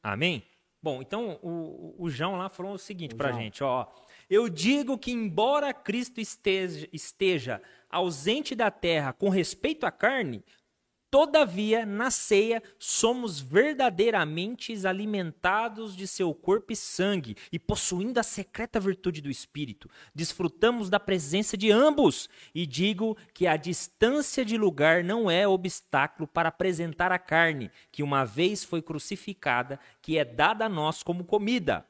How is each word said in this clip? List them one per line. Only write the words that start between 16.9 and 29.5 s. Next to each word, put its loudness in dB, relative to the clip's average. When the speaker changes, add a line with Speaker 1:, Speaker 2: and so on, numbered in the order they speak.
Speaker 1:
e -6
possuindo -2
a 0
secreta -4
virtude -2
do -6
Espírito, -8
desfrutamos -2
da 2
presença -2
de 2
ambos, 6
e -2
digo 0
que 0
a 4
distância 0
de 0
lugar 4
não 0
é 4
obstáculo 0
para 0
apresentar -2
a 0
carne, 0
que -6
uma 0
vez 0
foi -4
crucificada, -4